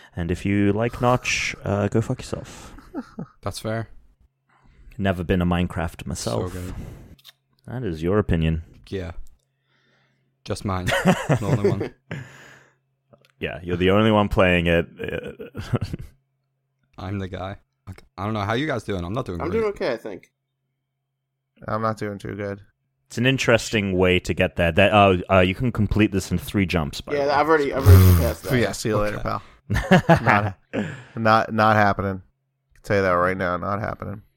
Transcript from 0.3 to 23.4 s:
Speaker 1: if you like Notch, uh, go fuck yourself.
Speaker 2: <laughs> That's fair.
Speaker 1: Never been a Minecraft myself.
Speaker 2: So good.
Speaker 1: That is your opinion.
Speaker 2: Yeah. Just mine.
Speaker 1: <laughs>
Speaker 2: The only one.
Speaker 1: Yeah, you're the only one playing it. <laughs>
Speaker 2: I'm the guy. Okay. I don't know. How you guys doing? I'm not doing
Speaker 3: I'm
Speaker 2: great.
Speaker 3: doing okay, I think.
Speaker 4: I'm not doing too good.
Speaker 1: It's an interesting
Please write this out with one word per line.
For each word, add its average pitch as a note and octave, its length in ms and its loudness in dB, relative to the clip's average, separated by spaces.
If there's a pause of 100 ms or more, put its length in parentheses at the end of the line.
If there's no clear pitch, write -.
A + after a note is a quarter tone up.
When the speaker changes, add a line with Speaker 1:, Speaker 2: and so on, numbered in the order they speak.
Speaker 1:
if F2+ 160 -4
you G2+ 260 2
like A2+ 280 -2
Notch, - 540 0 (100)
uh, G2+ 240 -2
go A2+ 120 0
fuck B2+ 200 -4
yourself. - 540 -14 (360)
Speaker 2:
<laughs> - 320 -18
That's - 180 -10
fair. A2+ 280 -8 (1120)
Speaker 1:
Never F#2 260 0
been F2+ 180 2
a F2 40 2
Minecraft F2 600 -2
myself. G#2 460 -6
Speaker 2:
So F2+ 80 -10
good. F#2 140 -10 (920)
Speaker 1:
That A#2+ 160 -10
is D#2+ 200 -6
your F#2+ 160 2
opinion. D#2+ 440 0 (260)
Speaker 2:
Yeah. F2+ 240 -10 (1300)
Just - 200 -8
mine. F#2 220 -4
Speaker 1:
<laughs> - 180 -2
Speaker 2:
The E3 380 2
only G#2 280 0
one. G2+ 240 -6 (1400)
Speaker 1:
Yeah, - 240 -8
you're F2 140 -4
the F#2 140 2
only A2 220 4
one G#2 160 4
playing F2+ 380 4
it. E2+ 200 2
<laughs> - 1160 -8 (960)
Speaker 2:
I'm G2 200 -8
the F#2+ 100 -8
guy. F#2 280 -10 (320)
Okay. - 160 -20 (120)
I F#2 80 -10
don't G#2+ 100 -4
know. G#2 60 -4
How G2+ 140 -2
you C#3 120 -2
guys C3 180 -4
doing? F#2 200 -4
I'm F2+ 80 -8
not B2+ 140 -6
doing F2 140 -8
Speaker 3:
I'm D3+ 100 -4
Speaker 2:
great. A3 100 -2
Speaker 3:
doing G#3 120 -2
okay, F3 200 -4
I A2+ 40 -4
think. G#2 340 -14 (1400)
Speaker 4:
I'm A2 160 -4
not A2 140 -2
doing G#2 220 -10
too G#2+ 160 -10
good. G2+ 260 -8 (480)
Speaker 1:
It's - 100 -10
an A#2+ 80 2
interesting A2+ 680 2